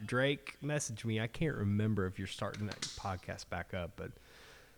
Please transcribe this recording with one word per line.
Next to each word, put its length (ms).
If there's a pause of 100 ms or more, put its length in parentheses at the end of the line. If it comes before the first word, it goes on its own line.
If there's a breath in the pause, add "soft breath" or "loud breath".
Drake, 560
message 460
me. 120
I 100
can't 280
remember 500
if 120
you're 100
starting 380
that 160
podcast 680
back 240
up, 240
but 140 (680 soft breath)